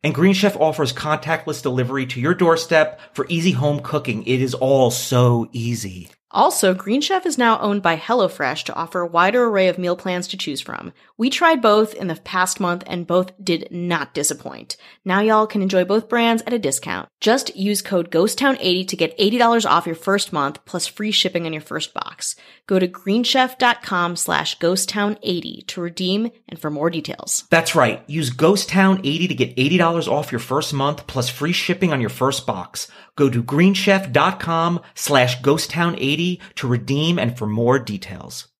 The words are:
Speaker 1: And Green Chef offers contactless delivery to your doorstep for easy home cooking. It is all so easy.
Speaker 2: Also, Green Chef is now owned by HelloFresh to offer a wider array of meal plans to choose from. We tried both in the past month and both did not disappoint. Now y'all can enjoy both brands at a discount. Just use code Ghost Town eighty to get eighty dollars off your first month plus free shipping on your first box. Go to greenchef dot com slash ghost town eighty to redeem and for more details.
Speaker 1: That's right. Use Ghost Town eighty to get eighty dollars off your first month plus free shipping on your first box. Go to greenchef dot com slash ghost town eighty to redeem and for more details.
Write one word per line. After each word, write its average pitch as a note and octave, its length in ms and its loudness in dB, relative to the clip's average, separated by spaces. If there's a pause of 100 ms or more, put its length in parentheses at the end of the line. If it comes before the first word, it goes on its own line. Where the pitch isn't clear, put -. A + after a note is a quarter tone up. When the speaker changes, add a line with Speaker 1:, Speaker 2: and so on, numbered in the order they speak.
Speaker 1:
And D3+ 100 0
Green F#3 220 4
Chef G3 220 2
offers D3+ 360 0
contactless D#3 680 -4
delivery B2+ 420 -2
to B2+ 160 -8
your D#3+ 140 2
doorstep D#3+ 640 2 (140)
for C#3+ 120 -2
easy E3+ 260 2
home D3 260 0
cooking. B2+ 480 -4
It B2+ 120 2
is C3 140 0
all C3 380 4
so A#2+ 600 2
easy. G2+ 580 -6 (200)
Speaker 2:
Also, A3 460 4
Green G#3 260 -2
Chef F#4 240 -2
is D#4+ 120 0
now A#3 220 4
owned G3+ 220 -2
by E3+ 140 2
HelloFresh D#3+ 720 -2
to - 100 -10
offer E3 240 -6
a F3 80 -4
wider F#3+ 380 4
array G3+ 240 2
of F3+ 100 -2
meal F3 160 -2
plans F3+ 320 -6
to F#3+ 100 -10
choose D3+ 240 -6
from. - 300 -12 (260)
We A#3 120 0
tried D#4+ 320 2
both G#3+ 340 4
in - 120 -8
the D#3+ 100 -4
past - 420 -4
month F3+ 280 -2
and F3 200 -6
both F3+ 240 0 (100)
did E3+ 300 -2
not F3 420 -4
disappoint. - 600 -6 (300)
Now F#3+ 160 2
y'all G#3+ 260 4
can G#3+ 140 -2
enjoy F#3 240 2
both G#3+ 240 0
brands A#3 360 2
at A3+ 60 -6
a A#3+ 80 0
discount. C3+ 480 -4 (140)
Just B3+ 340 0
use G3 260 -2
code F3 300 -2
Ghost F#3 260 2
Town C4+ 220 2
eighty F#3 240 0
to F#3 140 -8
get A#3+ 200 -2
eighty G#3+ 200 2
dollars A#3 280 4
off E3+ 200 2
your E3 100 -4
first G3 380 -2
month D3 320 -4
plus - 220 -6
free G#3+ 240 -6
shipping F3+ 340 -2
on D#3+ 80 -6
your D#3 80 -10
first - 320 -10
box. - 420 -8 (320)
Go F#3+ 120 2
to F#3 80 2
greenchef A#3+ 680 0
dot A#3+ 240 2
com F3 360 -2
slash D#3 420 -2
ghost F#3 300 0
town G#3 340 -2
eighty - 440 -6
to - 120 -12
redeem F#3 520 -4 (180)
and D#3+ 100 -16
for D#3 100 -6
more D3+ 200 -2
details. - 600 -6
Speaker 1:
That's E3 260 2
right. B2 320 2
Use D3 240 -4
Ghost F#3 360 2
Town F#3+ 380 4
eighty E3 240 0
to - 60 -4
get - 200 -2
eighty D3+ 220 2
dollars E3+ 320 2
off C#3+ 240 -2
your A#2 60 -4
first C#3+ 340 -4
month C#3+ 340 -2
plus B2 220 -2
free D#3+ 240 -2
shipping F3 400 0
on C3 80 0
your A2 80 0
first C3 360 -2
box. - 440 -8 (260)
Go C#3 140 4
to A#2+ 120 0
greenchef F#3+ 720 2
dot E3 300 2
com E3 400 -2 (140)
slash B2+ 460 2
ghost C#3+ 280 0
town E3+ 280 -2
eighty E3 440 -2 (140)
to - 120 -6
redeem C#3+ 520 0
and A#2+ 180 -2
for G#2+ 100 -6
more A#2 320 2
details. G2 680 -10 (120)